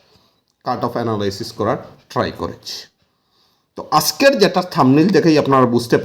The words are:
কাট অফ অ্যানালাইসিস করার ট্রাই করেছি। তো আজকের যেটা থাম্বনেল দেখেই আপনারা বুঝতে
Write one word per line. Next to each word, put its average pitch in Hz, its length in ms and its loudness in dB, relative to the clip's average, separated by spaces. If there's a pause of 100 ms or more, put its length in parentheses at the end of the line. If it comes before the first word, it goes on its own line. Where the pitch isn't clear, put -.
(680)
কাট 123 200 -4
অফ - 100 -8
অ্যানালাইসিস 110 520 -4 (100)
করার 113 200 -2 (320)
ট্রাই 95 180 -2 (120)
করেছি। - 340 -12 (1000)
তো - 60 -12 (180)
আজকের - 340 2 (100)
যেটা 175 180 0 (120)
থাম্বনেল 147 420 4
দেখেই 156 280 4
আপনারা 135 220 2 (100)
বুঝতে 120 300 0